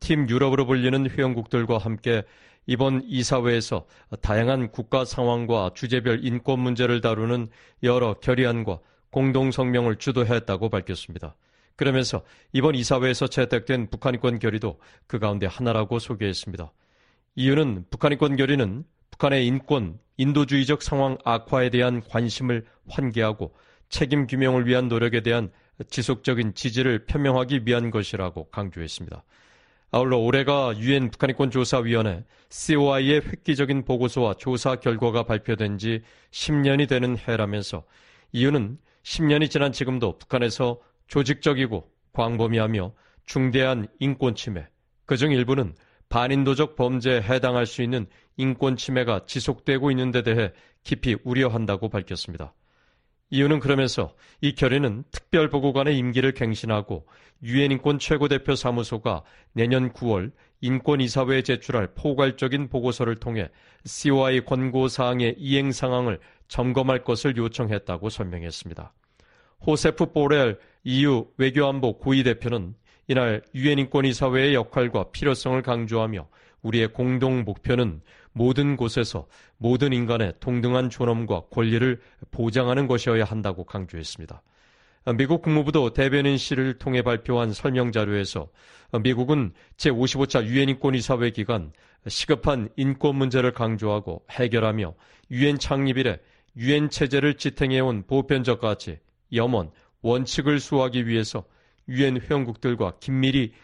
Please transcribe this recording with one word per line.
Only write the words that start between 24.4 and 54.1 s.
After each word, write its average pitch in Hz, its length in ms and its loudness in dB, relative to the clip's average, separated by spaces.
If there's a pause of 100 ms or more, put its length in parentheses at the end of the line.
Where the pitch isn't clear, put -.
위한 123 220 2
노력에 117 340 0
대한 117 300 0 (380)
지속적인 117 640 -2
지지를 123 500 0
표명하기 131 640 0
위한 120 240 0
것이라고 95 580 -4
강조했습니다. 82 720 -10 (680)
아울러 127 260 2
올해가 127 640 2
유엔 127 320 2
북한인권조사위원회 117 1120 0 (240)
씨오아이의 143 720 2
획기적인 139 640 -2
보고서와 123 500 0
조사 127 420 -2
결과가 117 480 0
발표된 107 520 -2
지 110 240 -4 (300)
십 - 240 -4
년이 139 320 4
되는 123 320 0
해라면서 104 680 -4 (480)
이유는 127 460 0 (240)
십 - 220 -4
년이 147 260 4
지난 143 200 0
지금도 123 460 -2
북한에서 120 640 -2 (280)
조직적이고 131 840 -2 (240)
광범위하며 110 800 0 (320)
중대한 131 600 0 (120)
인권 131 360 0
침해, 87 320 -8 (380)
그중 143 260 0
일부는 123 440 0 (340)
반인도적 135 640 0
범죄에 127 460 0
해당할 123 460 0
수 - 160 -6
있는 120 240 -2 (320)
인권 131 380 0
침해가 120 500 -2
지속되고 135 640 -2
있는 127 200 0
데 120 120 0
대해 113 300 0 (320)
깊이 123 380 0
우려한다고 113 680 0
밝혔습니다. 85 640 -8 (760)
이유는 143 300 4
그러면서 131 560 0 (260)